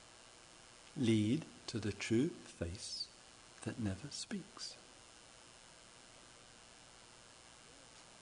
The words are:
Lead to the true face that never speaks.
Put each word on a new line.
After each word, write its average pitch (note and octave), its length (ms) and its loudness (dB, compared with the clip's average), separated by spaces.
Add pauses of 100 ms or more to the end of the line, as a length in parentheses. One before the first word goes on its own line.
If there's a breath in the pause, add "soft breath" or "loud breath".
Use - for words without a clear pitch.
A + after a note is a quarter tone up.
(960)
Lead A2+ 480 6 (220)
to A#2 100 -2
the G#2 140 2
true A#2+ 380 6 (300)
face - 460 -2 (580)
that G#2+ 160 -2
never G2+ 300 0
speaks. - 680 -6 (3500)